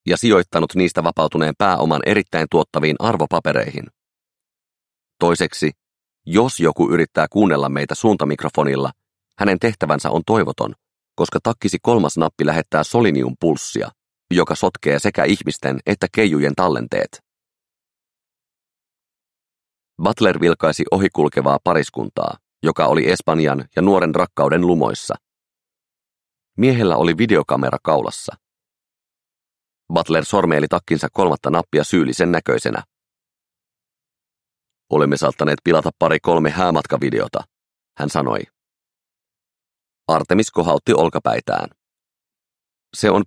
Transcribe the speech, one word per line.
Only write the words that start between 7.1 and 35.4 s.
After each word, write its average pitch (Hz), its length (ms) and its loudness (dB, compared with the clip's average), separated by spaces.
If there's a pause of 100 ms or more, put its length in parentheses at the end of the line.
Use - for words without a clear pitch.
kuunnella 76 400 2
meitä 71 260 -4
suuntamikrofonilla, 73 960 0 (480)
hänen 98 200 2
tehtävänsä 78 500 -2
on 78 160 0
toivoton, 90 500 -2 (400)
koska - 280 -2
takkisi 104 380 -4
kolmas 107 360 2
nappi 80 280 -2
lähettää 78 380 0
soliniumpulssia, 69 1080 -2 (400)
joka 85 240 2
sotkee 73 440 -2
sekä 95 240 0
ihmisten 69 600 -2
että 95 260 -2
keijujen 73 440 0
tallenteet." 60 680 -4 (2750)
Butler 95 360 0
vilkaisi 85 520 2
ohikulkevaa 73 720 0
pariskuntaa, 65 760 -4 (260)
joka 80 220 0
oli 80 260 2
Espanjan 78 640 -2
ja 90 60 0
nuoren 92 340 2
rakkauden 87 520 0
lumoissa. 73 480 -2 (1400)
Miehellä 110 400 2
oli 82 200 2
videokamera 71 640 0
kaulassa. 67 520 -2 (1600)
Butler 82 320 0
sormeili 82 420 2
takkinsa 85 460 -2
kolmatta 78 360 0
nappia 76 340 0
syyllisen 85 480 0
näköisenä. 62 520 -2 (2000)
"Olemme 71 280 2
saattaneet 73 460 -2